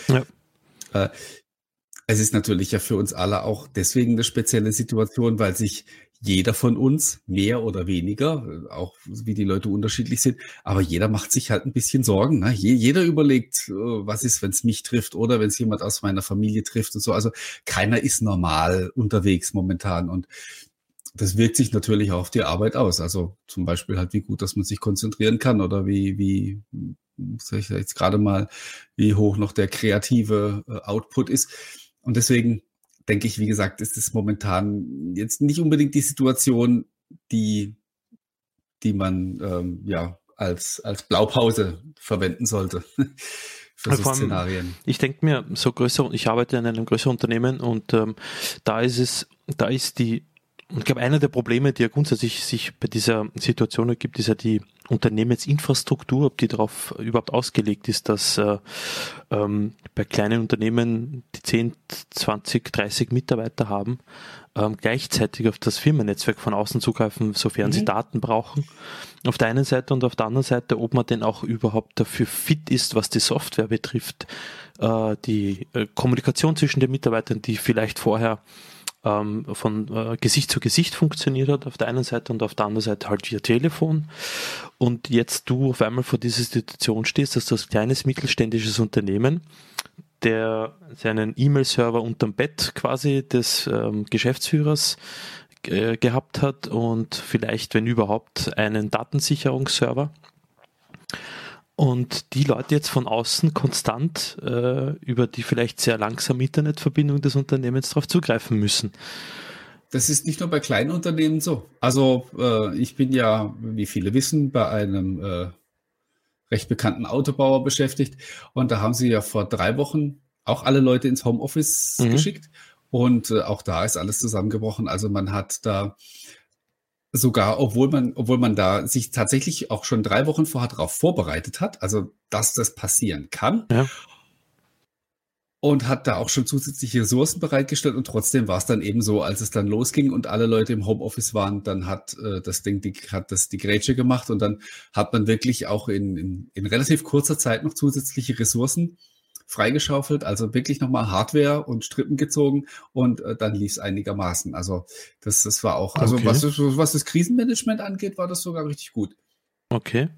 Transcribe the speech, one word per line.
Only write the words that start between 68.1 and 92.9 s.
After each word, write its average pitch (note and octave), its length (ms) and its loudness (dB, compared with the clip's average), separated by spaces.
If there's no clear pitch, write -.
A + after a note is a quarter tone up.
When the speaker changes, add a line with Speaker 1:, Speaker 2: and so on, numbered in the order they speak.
Speaker 1:
brauchen. A2+ 440 -2
Auf B2 120 0
der A2+ 120 2
einen C3 160 2
Seite C3 280 0
und B2+ 120 2
auf B2 100 0
der A2+ 100 0
anderen B2+ 200 0
Seite, A#2+ 340 0
ob A#2 140 -2
man B2 120 4
denn A2+ 180 -2
auch A2 200 -2
überhaupt A2 560 -2
dafür A#2 260 0
fit - 440 -2
ist, - 260 0
was A2 140 0
die A#2 100 0
Software A2+ 480 0
betrifft, - 600 -6
äh, A2 460 0
die, G2+ 480 -2
äh, A2 200 -2
Kommunikation B2+ 600 2
zwischen C#3+ 240 0
den C3 120 4
Mitarbeitern, A2+ 500 0
die A2 160 -4
vielleicht A2 420 0
vorher, A2 420 0
ähm, G#2+ 500 -2
von, G#2+ 340 -2
äh, A2+ 340 -4
Gesicht C3+ 300 2
zu - 80 0
Gesicht - 340 0
funktioniert C3+ 560 0
hat, C#3+ 160 0
auf C3 100 -10
der A2+ 120 -2
einen A#2+ 160 0
Seite A#2 280 -4
und A2+ 120 -2
auf G#2+ 100 -2
der G#2+ 140 0
anderen G#2+ 160 -2
Seite G#2 260 -4
halt G2+ 220 -4
via G#2+ 80 -4
Telefon. D#3 680 0
Und A#2+ 320 0
jetzt A#2 400 0
du C3 220 2
auf A#2+ 100 0
einmal A#2+ 220 0
vor A#2+ 160 0
dieser A#2+ 240 -2
Situation A2+ 600 -2
stehst, - 300 0
dass A#2+ 100 -2
du A#2+ 100 0
als - 120 -4
kleines A#2 380 0
mittelständisches A2+ 720 0
Unternehmen, A2 640 2
der A2 560 0
seinen A2 400 0
E-Mail-Server B2+ 640 4
unterm A2+ 340 0
Bett - 420 -2
quasi C3+ 520 0